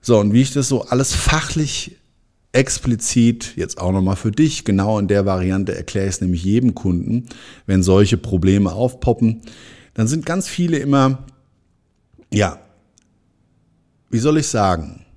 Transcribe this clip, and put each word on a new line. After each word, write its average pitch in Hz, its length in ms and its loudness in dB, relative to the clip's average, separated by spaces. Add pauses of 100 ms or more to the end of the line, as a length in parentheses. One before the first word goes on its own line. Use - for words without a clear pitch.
So, 113 180 4
und 101 140 2
wie 123 80 6
ich 135 100 0
das 139 160 -2
so 131 160 -2
alles 135 300 -2
fachlich - 840 -2 (540)
explizit, 117 1040 0
jetzt - 240 -8
auch 90 120 -2
nochmal 95 240 0
für 110 160 -4
dich, 151 340 0
genau 104 320 0
in 101 100 -2
der 101 180 2
Variante 95 500 -2
erkläre 98 320 -6
ich 92 80 -4
es - 60 -8
nämlich 90 220 -2
jedem 110 300 2
Kunden, 98 540 -2 (400)
wenn 95 160 2
solche 98 340 4
Probleme 95 540 0
aufpoppen, 113 720 -2 (520)
dann 113 140 -2
sind 156 180 -4
ganz 180 220 -4
viele 170 300 -2
immer, 135 480 2 (1080)
ja, 104 260 0 (1500)
wie 117 100 0
soll 151 200 2
ich - 80 -2
sagen 92 580 -2 (120)